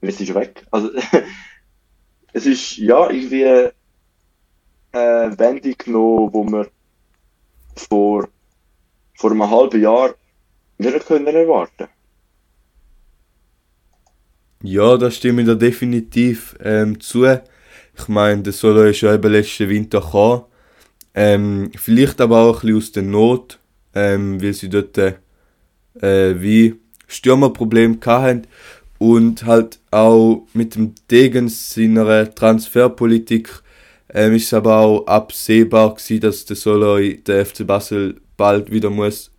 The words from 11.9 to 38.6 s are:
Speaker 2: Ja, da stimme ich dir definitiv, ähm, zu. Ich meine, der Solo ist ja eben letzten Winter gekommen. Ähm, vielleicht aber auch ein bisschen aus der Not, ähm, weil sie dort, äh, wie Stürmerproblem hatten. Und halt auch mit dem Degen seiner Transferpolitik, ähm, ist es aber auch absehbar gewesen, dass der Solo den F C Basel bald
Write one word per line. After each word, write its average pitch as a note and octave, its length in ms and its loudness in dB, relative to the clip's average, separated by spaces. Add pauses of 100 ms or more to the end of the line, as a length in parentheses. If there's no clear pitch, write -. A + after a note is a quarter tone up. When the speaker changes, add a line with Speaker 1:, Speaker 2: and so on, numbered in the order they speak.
Speaker 2:
Ja, G2+ 320 2
da B2 160 0
stimme B2 300 -2
ich A2+ 60 0
dir A2+ 80 2
definitiv, A#2+ 1080 -4
ähm, G#2+ 380 -4
zu. B2 240 -2
Ich - 800 -6
meine, G#2 360 0
der G2 100 -8
Solo G#2+ 300 2
ist G#2 180 2
ja G#2+ 120 2
eben G#2+ 180 0
letzten G#2 380 -2
Winter G#2 320 -4
gekommen. G#2+ 420 0 (680)
Ähm, G2+ 640 -2
vielleicht B2+ 420 0
aber A#2 200 4
auch A#2 160 4
ein A#2 60 -14
bisschen A2 160 0
aus G#2+ 140 -6
der G2+ 120 -6
Not, A2 560 -2 (340)
ähm, G2 480 -4
weil G2+ 120 -4
sie G2 160 -12
dort, G2 280 -4
äh, F#2+ 160 0 (1300)
wie A2 340 2 (320)
Stürmerproblem A#2 1000 0
hatten. B2 420 0 (500)
Und A2+ 480 2
halt A2+ 340 2 (120)
auch A2+ 600 4
mit A2+ 220 -6
dem A2 200 -6 (160)
Degen B2 380 4
seiner A2 840 0
Transferpolitik, A2+ 1160 0 (640)
ähm, G#2+ 200 2
ist A2+ 120 0
es - 80 -6
aber A2 240 2
auch G#2+ 300 2
absehbar A2 880 2
gewesen, A2 260 -6
dass G#2 240 -4
der G#2 100 -12
Solo G#2 420 0
den G2+ 300 -4
F G2 260 -2
C - 100 -12
Basel G2 580 -4 (140)
bald G2+ 360 0